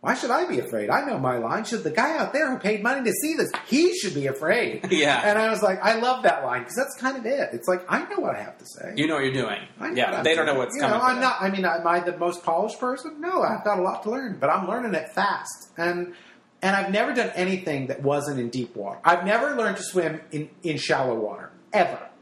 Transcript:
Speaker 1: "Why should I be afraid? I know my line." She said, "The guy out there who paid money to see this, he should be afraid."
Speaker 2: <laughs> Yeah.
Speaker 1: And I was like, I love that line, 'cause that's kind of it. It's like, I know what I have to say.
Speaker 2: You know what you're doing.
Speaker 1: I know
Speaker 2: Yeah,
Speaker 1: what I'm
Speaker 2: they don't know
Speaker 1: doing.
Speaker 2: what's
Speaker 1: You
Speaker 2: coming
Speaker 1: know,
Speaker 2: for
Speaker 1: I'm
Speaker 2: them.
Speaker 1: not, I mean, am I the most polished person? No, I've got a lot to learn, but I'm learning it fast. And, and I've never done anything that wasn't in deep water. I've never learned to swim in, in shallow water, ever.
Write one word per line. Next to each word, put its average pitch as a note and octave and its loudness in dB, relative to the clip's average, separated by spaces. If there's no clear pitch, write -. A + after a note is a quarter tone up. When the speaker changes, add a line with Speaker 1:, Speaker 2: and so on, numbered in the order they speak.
Speaker 1:
"Why F#3+ 2
should B3+ -2
I D4+ 2
be C#3+ 0
afraid? G#2+ -4
I B3 2
know A#3+ -2
my B2+ 0
line." C3+ -2
She A3+ -6
said, F3+ -4
"The D3+ 0
guy D4 2
out G3+ -2
there C#4+ 2
who B3 -4
paid G3+ 0
money C4 0
to F#3 0
see D#4 -2
this, G#3+ 0
he E4 4
should F3+ -4
be C#3 -2
afraid." F#3 0
Speaker 2:
<laughs> F#3 2
Yeah. D3 4
Speaker 1:
And G#3 4
I A3 2
was G#3 0
like, F#3 2
I G#3+ 4
love A#3+ 0
that E3+ 4
line, B2 -2
'cause - -10
that's C4+ -2
kind C4 -2
of A#3 -8
it. C4+ 0
It's - -6
like, F3+ 0
I A3+ 2
know G4+ -2
what A#3 -2
I - -8
have - -12
to - -20
say. - -14
Speaker 2:
You D3+ 2
know D#3+ 2
what D3 2
you're C3+ 2
doing. G#2+ -2
Speaker 1:
I - -6
know - -4
Speaker 2:
Yeah, B2 2
Speaker 1:
what - -2
I'm D#3+ -4
Speaker 2:
they D#3+ 4
don't D#3+ 2
know D3 2
Speaker 1:
doing. C3 0
Speaker 2:
what's A3+ -8
Speaker 1:
You C#4+ -2
Speaker 2:
coming G#3+ 2
Speaker 1:
know, - 2
Speaker 2:
for B3+ 4
Speaker 1:
I'm B3 2
Speaker 2:
them. B3 0
Speaker 1:
not, B3+ 2
I G3 0
mean, G3 -2
am E3+ 0
I F3 4
the E3+ -4
most F3 -2
polished F#3 0
person? C#4+ -6
No, F4 0
I've G#3 0
got G3+ 2
a - 2
lot - -2
to G#3+ -4
learn, A#3+ -4
but F3+ 2
I'm F#3+ 2
learning A3+ -2
it D#3 -2
fast. - -2
And, F3 -2
and G3 2
I've F#3+ 0
never A#3+ 2
done A#3 0
anything F3 -2
that C#3 -6
wasn't C#3 0
in A#2 -2
deep A#2+ -6
water. G2 -8
I've F3+ 6
never B3 2
learned A3 0
to - -8
swim D#3+ 0
in, D#3 -6
in D#3 -2
shallow C3 2
water, G#2+ -6
ever. - 2